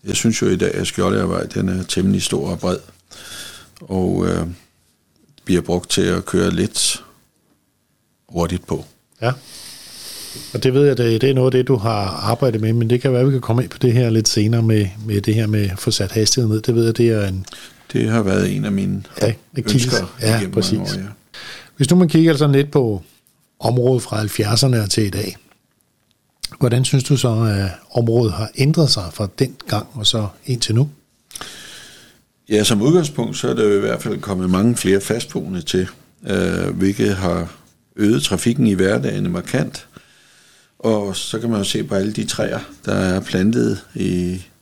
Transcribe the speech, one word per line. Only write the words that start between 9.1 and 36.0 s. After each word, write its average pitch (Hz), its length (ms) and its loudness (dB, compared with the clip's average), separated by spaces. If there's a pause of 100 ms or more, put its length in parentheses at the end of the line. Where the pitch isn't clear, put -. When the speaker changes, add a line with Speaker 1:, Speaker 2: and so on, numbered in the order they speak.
Speaker 2:
Ja. 117 100 0 (1200)
Og - 100 -4
det 131 100 2
ved 143 140 4
jeg, 131 100 2
det, 117 240 0
det 131 80 2
er 139 40 0
noget 131 140 2
af 131 40 2
det, 127 160 0
du 139 80 4
har 104 300 -2
arbejdet 110 560 -2
med, 110 120 0
men 117 160 0
det 123 120 2
kan 135 120 2
være, 123 120 4
vi 139 60 4
kan 127 100 0
komme 120 220 0
ind - 80 -8
på - 60 -18
det 123 160 2
her 120 160 4
lidt 110 180 2
senere 113 340 2
med, 107 260 4 (180)
med 104 160 0
det 107 140 2
her 110 120 0
med 107 220 0
at 95 100 -8
få - 120 -2
sat 98 200 -2
hastigheden 110 440 2
ned. 110 60 -2
Det 117 140 2
ved 117 100 4
jeg, 113 120 0
det 117 120 6
er 104 180 0
en 95 180 -4 (480)
Speaker 1:
Det 117 160 2
har 113 140 2
været 95 320 2
en 101 100 -2
af 104 60 -2
mine 98 320 -2 (180)
Speaker 2:
Ja, 107 120 2 (240)
akilles-, 110 160 -2
Speaker 1:
ønsker 123 480 0
Speaker 2:
ja, 110 140 2
Speaker 1:
igennem 98 160 -2
Speaker 2:
præcis. 98 260 0
Speaker 1:
mange 95 140 -4
år, 101 80 -6
ja. 95 60 -8 (720)
Speaker 2:
Hvis 135 120 2
nu 175 60 6
man 180 140 6
kigger 160 280 6
sådan 143 180 4
lidt 143 160 2
på 110 300 2 (580)
området 123 440 2
fra - 140 -6
halvfjerdserne 110 680 2
og 98 60 -4
til 110 160 2
i 98 40 -2
dag, 95 280 -6 (1200)
hvordan 123 260 2
synes 131 180 2
du 139 140 2
så, 117 240 2
at 98 280 0 (220)
området 117 420 2
har 104 240 -6
ændret 147 340 4
sig 95 120 0 (100)
fra 104 140 -4 (120)
den - 160 0 (120)
gang 107 260 -4
og 110 140 -2
så 107 200 0 (180)
indtil 113 300 -2
nu? 143 140 4 (1600)
Speaker 1:
Ja, 107 140 4
som 101 180 2
udgangspunkt, 139 560 2
så 123 120 -4
er - 40 0
der 113 100 0
jo 101 140 4
i - 20 4
hvert 107 240 -2
fald 104 180 -4
kommet 92 280 -2
mange 104 260 4
flere 95 260 2
fastboende 95 600 -4
til, 92 260 -2 (400)